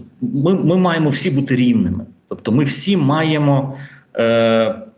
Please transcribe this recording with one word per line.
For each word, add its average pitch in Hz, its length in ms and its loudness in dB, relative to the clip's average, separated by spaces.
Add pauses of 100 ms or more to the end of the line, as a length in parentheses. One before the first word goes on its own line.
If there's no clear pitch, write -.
(220)
ми, 143 340 0
ми 175 220 2
маємо 165 320 2
всі 143 220 -2
бути 135 240 -2
рівними. 113 500 0 (240)
Тобто 104 220 -6
ми 139 120 2
всі 185 340 -2
маємо, 147 800 0 (380)
е, 113 600 2 (220)